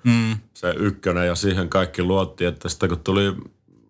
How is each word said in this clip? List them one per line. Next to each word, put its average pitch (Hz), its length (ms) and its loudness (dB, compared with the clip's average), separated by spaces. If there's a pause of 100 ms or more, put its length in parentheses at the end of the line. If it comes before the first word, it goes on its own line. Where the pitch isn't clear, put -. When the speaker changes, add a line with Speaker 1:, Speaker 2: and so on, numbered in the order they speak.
Speaker 1:
Mm. 113 340 2 (160)
Speaker 2:
se 90 240 -4
ykkönen 90 500 0
ja 87 80 0
siihen 92 340 0
kaikki 92 340 0
luotti, 92 420 0
että 87 240 -4
sitten 95 200 -2
kun 82 100 -2
tuli, 98 360 2 (540)